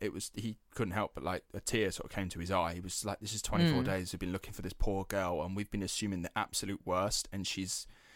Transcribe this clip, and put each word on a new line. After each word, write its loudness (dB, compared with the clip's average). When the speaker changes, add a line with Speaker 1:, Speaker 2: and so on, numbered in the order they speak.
Speaker 1:
it 0
was, -6
he -2
couldn't 0
help 0
but, -8
like, -2
a -6
tear 2
sort -6
of -10
came 0
to -6
his -2
eye. 4
He -6
was -4
like, -2
"This -6
is -4
twenty-four 6
Speaker 2:
Mm. 0
Speaker 1:
days 0
we've -4
been -2
looking -4
for -8
this -4
poor 4
girl, 0
and -2
we've -2
been 0
assuming 0
the -4
absolute -2
worst, 2
and -2
she's -2